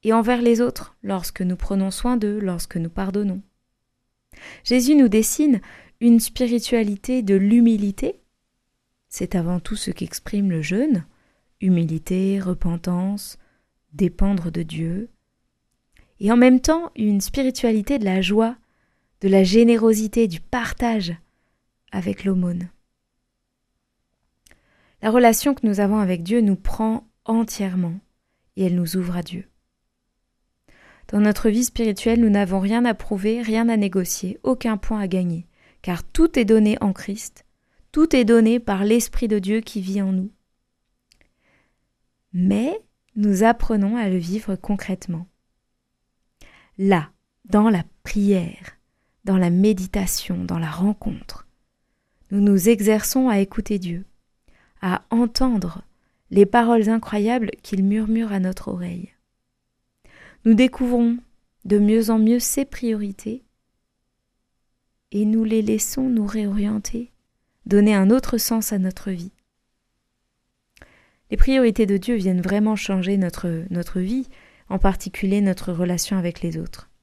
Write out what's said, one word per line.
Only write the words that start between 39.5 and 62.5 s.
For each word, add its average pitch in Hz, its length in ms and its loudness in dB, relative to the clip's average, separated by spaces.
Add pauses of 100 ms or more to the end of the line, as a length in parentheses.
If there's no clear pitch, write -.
qui 214 220 -8
vit 196 200 -4
en 190 100 -2
nous. 190 200 -4 (2000)
Mais 208 480 0 (340)
nous 202 280 0
apprenons 226 540 2
à 220 100 -2
le 185 100 0
vivre 185 380 -4
concrètement. 185 720 -6 (1500)
Là, 190 340 0 (340)
dans 208 240 4
la 180 140 2 (200)
prière, 202 760 -2 (480)
dans 190 120 2
la 180 120 2
méditation, 185 960 -2
dans 175 140 -6
la 160 120 -6
rencontre, 190 760 -6 (840)
nous 196 80 -2
nous 202 300 4
exerçons 214 580 2
à 208 120 2
écouter 202 400 -4
Dieu, 180 260 -8 (760)
à 185 280 -2
entendre 233 760 0 (480)
les 196 140 8
paroles 226 440 2
incroyables 220 600 -2 (100)
qu'il 190 220 -2
murmure 220 480 0
à 196 80 -2
notre 185 300 -4
oreille. 175 440 -10 (1300)
Nous 226 80 6
découvrons 240 640 2 (480)
de 202 120 2
mieux 214 320 2
en 226 80 2
mieux 226 220 4
ses 269 260 -4